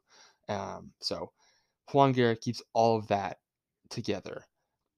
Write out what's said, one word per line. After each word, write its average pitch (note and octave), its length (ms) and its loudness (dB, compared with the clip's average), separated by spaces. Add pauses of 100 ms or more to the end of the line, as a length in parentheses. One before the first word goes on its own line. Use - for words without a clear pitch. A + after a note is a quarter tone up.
(480)
Um, F#2+ 440 -8 (100)
so F2 300 -8 (600)
Juan C#3 200 6
Guerra A#2+ 240 4
keeps - 260 -8 (120)
all A2+ 240 4
of G#2 100 -6
that G2 300 -2 (520)
together. - 560 -8 (520)